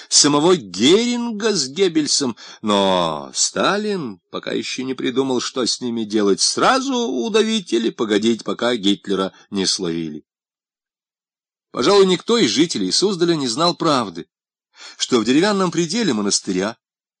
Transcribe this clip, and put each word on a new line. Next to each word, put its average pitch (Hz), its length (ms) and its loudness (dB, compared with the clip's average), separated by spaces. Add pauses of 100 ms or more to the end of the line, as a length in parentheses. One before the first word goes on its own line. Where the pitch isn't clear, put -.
самого 147 480 4
Геринга 208 960 0
с 143 160 -4
Геббельсом, 147 680 0 (260)
но 90 680 2
Сталин 165 880 -2 (120)
пока - 180 -8
еще 117 320 -4
не 131 120 -4
придумал, 131 460 -2
что 123 240 -4
с - 160 -4
ними 117 220 -4
делать, 104 380 2
сразу 254 560 0
удавить 226 760 -2
или 226 180 0
погодить, 107 520 0
пока 117 320 -2
Гитлера 95 580 -2 (180)
не 98 160 -2
словили. 82 600 -6 (1400)
Пожалуй, 190 360 4
никто 185 320 2
из 151 120 2
жителей 110 400 0
Суздаля 170 460 0
не 139 100 -2
знал 151 300 0
правды, 120 500 -2 (720)
что 123 220 0
в 107 40 0
деревянном 180 460 2
пределе 170 420 -2
монастыря 101 640 -2 (440)